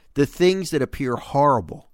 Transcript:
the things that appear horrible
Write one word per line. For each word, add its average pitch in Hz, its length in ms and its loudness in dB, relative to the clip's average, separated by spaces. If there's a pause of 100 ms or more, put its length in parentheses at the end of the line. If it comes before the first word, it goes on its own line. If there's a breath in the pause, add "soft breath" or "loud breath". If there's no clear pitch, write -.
(160 soft breath)
the 143 100 2
things 185 460 0
that 147 100 0
appear 123 340 -4
horrible 135 800 0